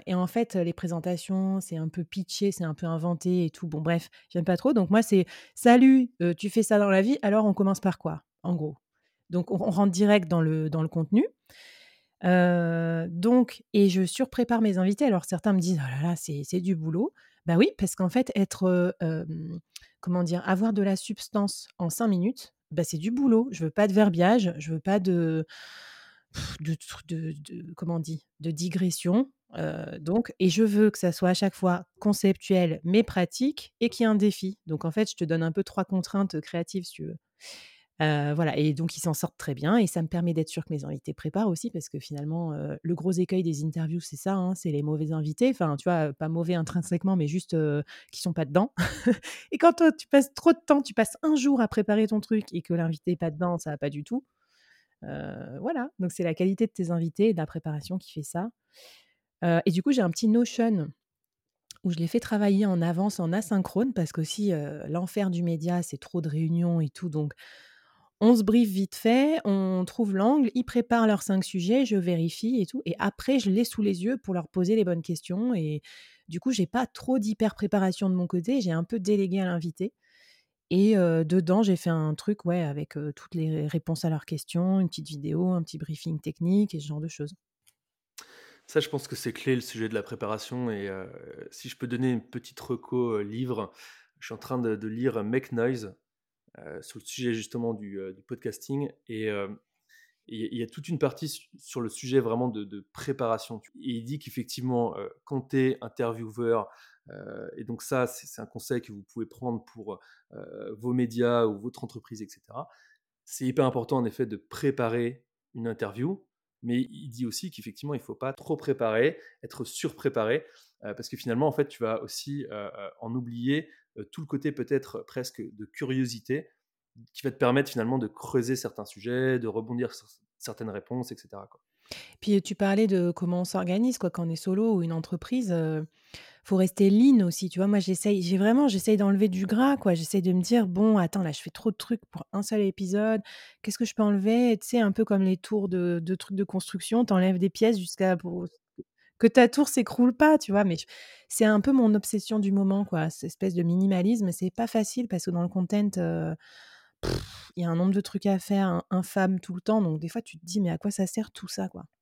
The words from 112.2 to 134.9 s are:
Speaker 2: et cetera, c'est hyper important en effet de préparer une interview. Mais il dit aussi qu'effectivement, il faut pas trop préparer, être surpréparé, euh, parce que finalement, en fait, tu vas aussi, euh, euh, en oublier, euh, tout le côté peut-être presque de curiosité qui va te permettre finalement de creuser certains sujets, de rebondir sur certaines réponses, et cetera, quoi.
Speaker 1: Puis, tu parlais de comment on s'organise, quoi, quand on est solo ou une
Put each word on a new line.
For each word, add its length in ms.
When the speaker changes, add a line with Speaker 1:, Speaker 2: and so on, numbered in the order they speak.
Speaker 2:
et 40
cetera, 400
c'est 200
hyper 200
important 320
en 80
effet 200
de 120
préparer 880
une 140
interview. 580
Mais 260
il 200
dit 180
aussi 240
qu'effectivement, 420
il 60
faut 160
pas 180
trop 240
préparer, 640
être 220
surpréparé, 800
euh, 120
parce 140
que 80
finalement, 300
en 40
fait, 160
tu 160
vas 180
aussi, 440
euh, 300
euh, 140
en 120
oublier, 560
euh, 120
tout 100
le 40
côté 260
peut-être 540
presque 380
de 220
curiosité 840
qui 80
va 80
te 80
permettre 320
finalement 300
de 80
creuser 480
certains 300
sujets, 520
de 100
rebondir 460
sur 140
certaines 320
réponses, 400
et 60
cetera, 340
quoi. 100
Speaker 1:
Puis, 220
tu 140
parlais 320
de 240
comment 300
on 40
s'organise, 540
quoi, 100
quand 160
on 40
est 60
solo 420
ou 40
une 100